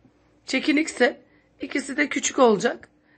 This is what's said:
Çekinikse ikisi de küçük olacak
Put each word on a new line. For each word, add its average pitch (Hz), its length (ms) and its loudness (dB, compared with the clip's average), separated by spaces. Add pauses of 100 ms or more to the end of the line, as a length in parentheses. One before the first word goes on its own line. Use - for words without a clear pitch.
(460)
Çekinikse 262 760 0 (400)
ikisi 277 360 -8
de 294 120 0
küçük - 300 -4
olacak 226 500 2 (280)